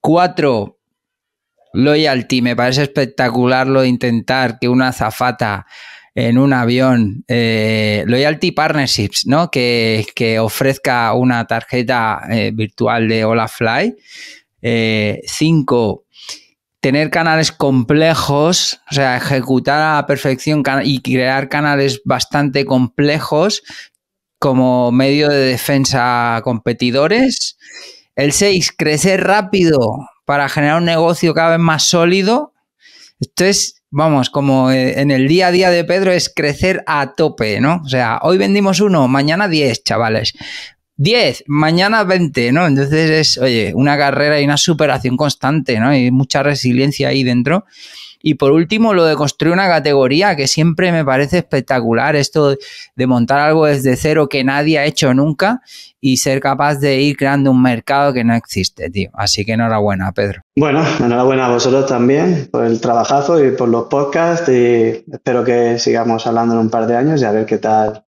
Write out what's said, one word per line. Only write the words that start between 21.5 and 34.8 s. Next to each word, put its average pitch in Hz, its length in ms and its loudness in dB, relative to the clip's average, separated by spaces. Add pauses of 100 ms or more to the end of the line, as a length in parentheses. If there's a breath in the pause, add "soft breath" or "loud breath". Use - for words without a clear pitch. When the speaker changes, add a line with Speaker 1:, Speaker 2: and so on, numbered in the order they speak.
Speaker 1:
canales 143 540 0
bastante 139 600 -2
complejos 147 1000 0 (760 loud breath)
como 127 540 2
medio 139 360 2
de 143 100 2
defensa 123 1000 0
a 113 40 -2
competidores. 131 1160 -2 (560 loud breath)
El 139 180 0
seis, 196 420 0
crecer 151 480 0
rápido 165 840 0 (160)
para 143 240 -2
generar 151 300 0
un 170 80 0
negocio 165 480 0
cada 165 160 2
vez 165 100 2
más 160 220 0
sólido. 190 720 0 (640 loud breath)
Esto - 280 -4
es, - 440 -2
vamos, 147 380 0
como, 135 420 0
eh, 131 300 0